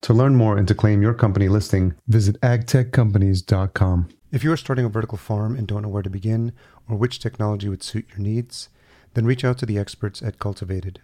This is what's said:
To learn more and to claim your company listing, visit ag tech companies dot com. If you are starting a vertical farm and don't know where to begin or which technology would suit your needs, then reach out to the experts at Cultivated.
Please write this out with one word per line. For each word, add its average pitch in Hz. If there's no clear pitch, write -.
To -
learn 131
more 107
and 101
to 104
claim 104
your 110
company 101
listing, 95
visit 104
ag 120
tech 127
companies 98
dot 95
com. 90
If 127
you 156
are 165
starting 127
a 110
vertical 110
farm 107
and 117
don't 104
know 104
where 101
to 92
begin 110
or 113
which 120
technology 104
would 95
suit -
your 95
needs, 110
then 117
reach 127
out 123
to 123
the 104
experts -
at -
Cultivated. 95